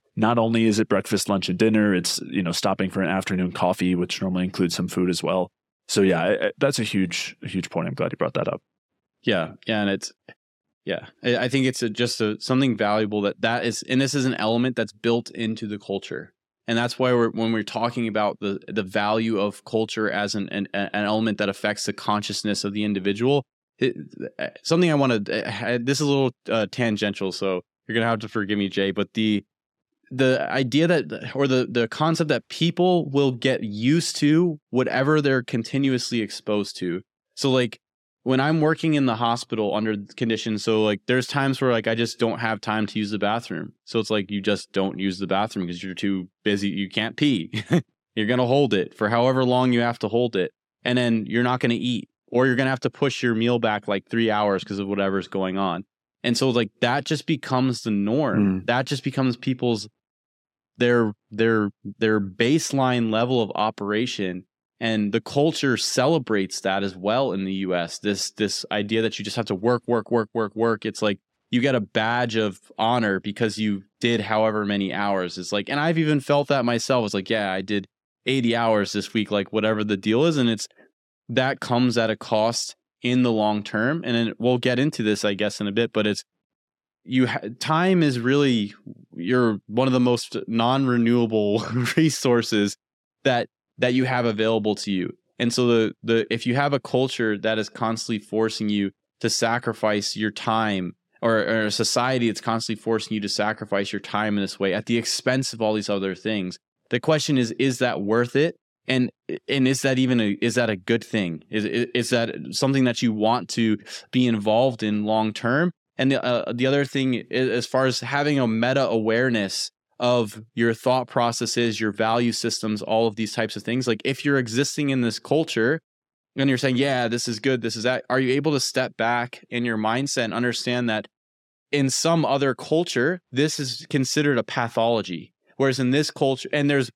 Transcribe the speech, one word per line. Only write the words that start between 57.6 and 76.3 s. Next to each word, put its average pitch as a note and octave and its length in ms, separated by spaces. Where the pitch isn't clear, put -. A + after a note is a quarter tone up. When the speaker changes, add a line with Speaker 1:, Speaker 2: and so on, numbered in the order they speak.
Speaker 2:
the A#2 100
norm. G#2 720
Speaker 1:
Mm. F#2 60
Speaker 2:
That B2 180
just C3+ 180
becomes C3 360
people's, A#2+ 500
their, A#2+ 340
their, A2 400
their G#2+ 220
baseline B2 920
level A#2+ 320
of G2 120
operation. G#2 920
And A2 320
the A2+ 80
culture C#3+ 560
celebrates B2 840
that G2 200
as F#2+ 140
well G#2+ 360
in G2 120
the F#2+ 80
U F#2+ 220
S, E2+ 260
this, G2+ 320
this - 400
idea G#2 300
that A2 140
you G#2 80
just G#2 120
have A2+ 100
to G#2 80
work, A2+ 320
work, A#2 240
work, A2+ 240
work, A2 220
work. A2+ 280
It's A2 180
like G#2 180
you B2 100
get C#3 160
a A#2 40
badge A#2 540
of G#2+ 240
honor A2 420
because G#2 380
you G2+ 260
did A#2 220
however G#2+ 420
many G2 280
hours. F#2+ 460
It's F2+ 140
like, G#2 160
and C#3 100
I've D#3+ 200
even D3+ 200
felt C#3+ 300